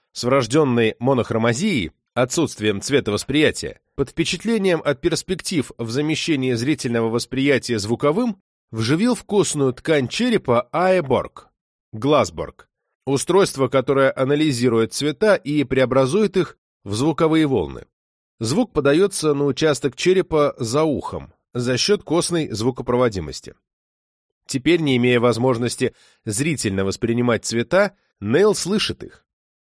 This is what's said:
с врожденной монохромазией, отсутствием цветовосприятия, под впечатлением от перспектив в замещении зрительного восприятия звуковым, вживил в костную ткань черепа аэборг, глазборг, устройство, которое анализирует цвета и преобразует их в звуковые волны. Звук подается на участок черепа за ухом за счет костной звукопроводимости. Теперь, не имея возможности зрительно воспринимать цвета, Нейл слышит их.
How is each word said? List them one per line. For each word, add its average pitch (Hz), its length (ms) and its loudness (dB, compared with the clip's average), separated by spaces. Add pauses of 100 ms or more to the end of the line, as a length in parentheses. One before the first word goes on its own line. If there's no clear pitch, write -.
(120)
с - 120 -8
врожденной 123 760 2
монохромазией, 120 960 0 (220)
отсутствием 117 680 -2
цветовосприятия, 120 1000 -2 (140)
под 139 160 -4
впечатлением 185 760 -2
от 143 160 -2
перспектив 165 760 -4
в 117 120 -6
замещении 143 640 -2
зрительного 117 560 -2
восприятия 120 680 0
звуковым, 147 640 -2 (280)
вживил 156 440 0
в - 100 -12
костную 147 480 0
ткань 143 360 0
черепа 208 640 0
аэборг, 156 760 0 (440)
глазборг, 107 760 -2 (380)
устройство, 139 640 2
которое 135 460 2
анализирует 127 760 2
цвета 160 440 0
и 147 280 -2
преобразует 131 720 2
их - 220 -4 (260)
в 101 100 -8
звуковые 156 520 2
волны. 78 400 -2 (520)
Звук 147 340 -2
подается 151 600 2
на 143 100 -2
участок 143 520 0
черепа 175 600 0
за 131 260 -2
ухом 95 500 -4 (180)
за 123 240 -2
счет - 280 0
костной 165 440 -2
звукопроводимости. 117 1080 -2 (920)
Теперь, 151 340 2
не 139 160 2
имея 123 240 4
возможности 120 760 0 (300)
зрительно 110 600 -2
воспринимать 117 600 0
цвета, 180 500 0 (260)
Нейл 160 340 2
слышит - 500 -4
их. - 200 -20 (380)